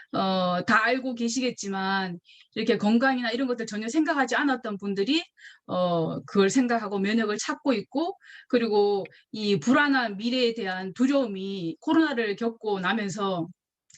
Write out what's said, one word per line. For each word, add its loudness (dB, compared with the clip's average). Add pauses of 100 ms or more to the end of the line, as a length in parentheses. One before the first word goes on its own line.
(120)
어, 0
다 4
알고 -2
계시겠지만 -4 (360)
이렇게 2
건강이나 2
이런 -2
것들 -4
전혀 -6
생각하지 0
않았던 -2
분들이, 0 (440)
어, 0
그걸 2
생각하고 0
면역을 0
찾고 -2
있고, -4 (320)
그리고 2 (280)
이 0
불안한 2
미래에 0
대한 -6
두려움이 0
코로나를 0
겪고 -4
나면서 -2 (500)